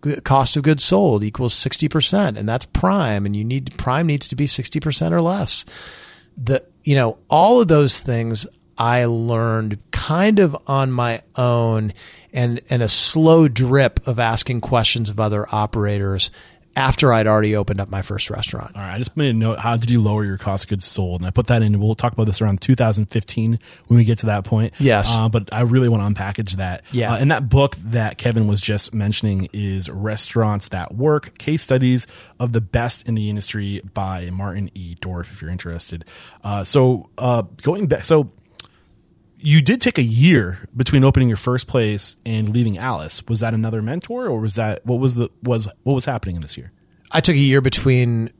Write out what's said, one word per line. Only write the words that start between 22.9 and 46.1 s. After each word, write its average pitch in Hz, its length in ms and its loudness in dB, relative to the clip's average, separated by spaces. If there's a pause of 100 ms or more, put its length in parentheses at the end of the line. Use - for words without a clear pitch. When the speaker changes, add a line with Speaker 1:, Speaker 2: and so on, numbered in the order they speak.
Speaker 2:
fifteen 113 500 -2 (300)
when 120 100 6
we 117 80 8
get 113 140 0
to 113 80 -4
that 104 160 -2
point. 110 340 -2
Speaker 1:
Yes. 110 400 4
Speaker 2:
Uh, 110 100 2
but 110 240 -2
I 110 100 -2
really 123 280 2
wanna 110 180 2
unpackage 98 500 -4
that. 92 340 -6
Speaker 1:
Yeah. 117 220 -2
Speaker 2:
Uh, 110 40 -4
and 135 140 2
that 135 180 -2
book 139 260 4 (100)
that 113 340 -2
Kevin 113 280 0
was 101 140 0
just - 320 -4
mentioning 104 600 -2
is 95 360 -4
Restaurants 107 800 -4
That 90 260 -8
Work, 143 460 -2
Case 151 240 -4
Studies 127 420 0 (340)
of 123 140 -4
the 113 80 0
Best 120 460 -4
in 117 80 -2
the 107 160 -2
Industry 101 500 -6 (140)
by 92 340 -6
Martin 95 460 -8
E. 87 260 -14
Dorff, 87 300 -10
if - 100 -18
you're 76 80 -12
interested. 85 560 -10 (380)
Uh, 101 200 -6
so, 127 540 2
uh, 123 240 0 (220)
going 180 240 -2
back, - 160 -2
so 156 260 2 (1120)
you 151 220 4
did 196 200 2
take - 180 0
a 131 40 2
year 117 540 4 (180)
between 127 280 2
opening 135 240 4
your 110 100 0
first 123 300 -2
place 107 480 -2 (100)
and 110 240 -2
leaving 110 300 0
Alice. 95 480 -6
Was 113 140 -2
that 113 120 -2
another 110 300 -2
mentor, 180 420 -6
or 131 140 -2
was 107 160 -4
that, 110 280 -4
what 120 160 -2
was 131 140 0
the, 120 160 -2 (140)
was, 117 260 -2 (140)
what 135 100 0
was 131 120 -2
happening 104 320 -6